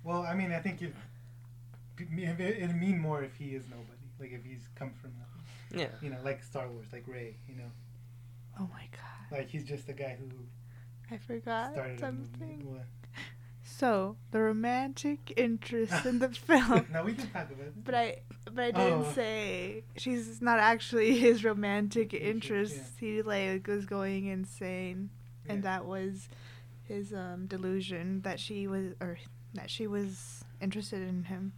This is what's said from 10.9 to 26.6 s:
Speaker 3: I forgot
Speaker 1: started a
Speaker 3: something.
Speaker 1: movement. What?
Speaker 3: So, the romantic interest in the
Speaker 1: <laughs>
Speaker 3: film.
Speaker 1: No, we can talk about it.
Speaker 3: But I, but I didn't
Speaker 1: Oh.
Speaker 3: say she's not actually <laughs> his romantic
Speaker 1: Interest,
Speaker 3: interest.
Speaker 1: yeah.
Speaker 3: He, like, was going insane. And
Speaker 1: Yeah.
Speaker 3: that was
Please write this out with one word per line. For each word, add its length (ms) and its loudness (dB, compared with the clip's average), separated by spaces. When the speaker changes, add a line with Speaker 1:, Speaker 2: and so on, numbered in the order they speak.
Speaker 3:
I 40 -10
forgot 540 -4
Speaker 1:
started 240 -4
a 40 -8
Speaker 3:
something. 580 -6
Speaker 1:
movement. 200 -8
What? 80 -10
Speaker 3:
So, 520 2
the 100 4
romantic 960 2
interest 680 4
in 140 4
the 80 6
Speaker 1:
<laughs> 20 0
Speaker 3:
film. 640 8
Speaker 1:
No, 120 2
we 100 0
can 160 -4
talk 200 -6
about 160 -8
it. 180 -10
Speaker 3:
But 100 2
I, 260 2
but 180 -2
I 60 4
didn't 360 6
Speaker 1:
Oh. 80 0
Speaker 3:
say 680 0
she's 440 -2
not 180 8
actually 600 8
<laughs> 0 -
his 260 10
romantic 680 4
Speaker 1:
Interest, 600 2
Speaker 3:
interest. 260 -10
Speaker 1:
yeah. 80 -2
Speaker 3:
He, 140 2
like, 440 0
was 200 0
going 400 0
insane. 840 -4
And 160 0
Speaker 1:
Yeah. 140 2
Speaker 3:
that 80 -4
was 420 -2